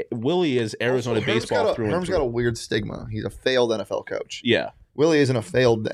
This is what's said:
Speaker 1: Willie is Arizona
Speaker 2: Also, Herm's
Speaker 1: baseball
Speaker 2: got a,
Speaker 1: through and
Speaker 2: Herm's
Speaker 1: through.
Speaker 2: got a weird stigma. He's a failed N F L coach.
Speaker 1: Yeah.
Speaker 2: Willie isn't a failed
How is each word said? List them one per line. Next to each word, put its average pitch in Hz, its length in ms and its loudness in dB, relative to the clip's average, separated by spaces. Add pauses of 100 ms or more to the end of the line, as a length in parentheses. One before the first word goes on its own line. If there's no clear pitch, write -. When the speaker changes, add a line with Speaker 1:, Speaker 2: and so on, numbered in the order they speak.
(120)
Speaker 1:
Willie 139 460 0
is 113 240 -2
Arizona 117 380 0
Speaker 2:
Also, 101 60 -2
Herm's 113 160 2
Speaker 1:
baseball 226 220 -2
Speaker 2:
got 208 80 2
a, 151 40 -2
Speaker 1:
through 113 100 -2
and 104 80 0
Speaker 2:
Herm's 175 140 -2
Speaker 1:
through. 180 100 0
Speaker 2:
got 151 60 2
a - 20 0
weird 120 320 0
stigma. - 540 -6
He's 110 120 -6
a - 60 -4
failed 123 420 0
N 110 80 0
F - 120 -8
L - 120 -4
coach. - 400 -10
Speaker 1:
Yeah. 104 280 2 (220)
Speaker 2:
Willie 156 260 4
isn't 131 160 4
a 113 60 0
failed 117 520 2